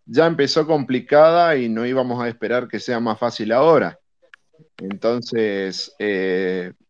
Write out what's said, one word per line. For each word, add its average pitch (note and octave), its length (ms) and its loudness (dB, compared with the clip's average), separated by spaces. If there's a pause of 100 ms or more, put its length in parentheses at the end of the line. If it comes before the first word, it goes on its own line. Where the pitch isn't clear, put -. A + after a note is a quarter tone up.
ya C3+ 220 2
empezó D3+ 420 0
complicada D#3 880 4
y A#2+ 120 -2
no A2+ 160 -2
íbamos B2 380 -2
a A#2+ 60 -2
esperar A#2 400 -4
que G#2+ 100 -6
sea A#2 220 -4
más A2+ 180 -2
fácil A2+ 320 -4
ahora. B2+ 480 4 (800)
Entonces, G2+ 1200 -4
eh, F#2 760 -2 (180)